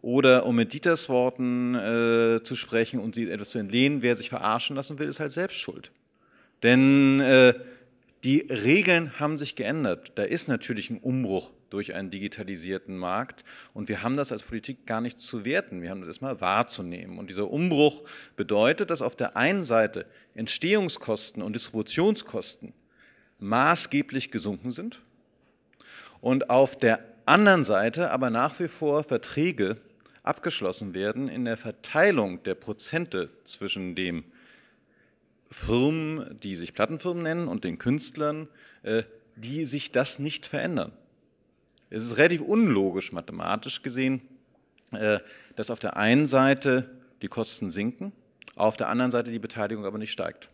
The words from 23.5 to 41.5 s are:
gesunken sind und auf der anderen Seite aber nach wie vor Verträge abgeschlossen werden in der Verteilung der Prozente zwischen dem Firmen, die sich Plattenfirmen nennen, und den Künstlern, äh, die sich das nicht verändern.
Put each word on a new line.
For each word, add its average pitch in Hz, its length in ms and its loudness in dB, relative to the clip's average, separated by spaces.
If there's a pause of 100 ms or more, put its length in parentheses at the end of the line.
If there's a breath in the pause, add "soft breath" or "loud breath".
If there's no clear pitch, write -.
gesunken 101 400 -6
sind 190 300 -10 (1200 loud breath)
und 131 280 0
auf 131 280 4
der 113 260 2 (220)
anderen 185 380 6
Seite 117 480 0
aber 127 180 0
nach 123 300 -2
wie 175 80 -4
vor 147 360 0
Verträge 127 720 -2 (460 soft breath)
abgeschlossen 101 680 -4
werden 107 340 -4
in 123 180 -6
der 117 120 -4
Verteilung 120 840 0
der 95 120 -4
Prozente 127 760 -6 (160)
zwischen 92 500 -6
dem 87 280 -4 (1300 soft breath)
Firmen, 156 920 -2
die 95 120 -6
sich 85 180 -10
Plattenfirmen 170 500 -2
nennen, 165 240 -4
und - 160 -6
den 85 160 -6
Künstlern, 151 680 -2 (360 soft breath)
äh, 110 200 0 (320)
die 135 300 -6
sich 135 260 -6
das 131 280 0
nicht 147 260 -6
verändern. 143 460 -4 (1000)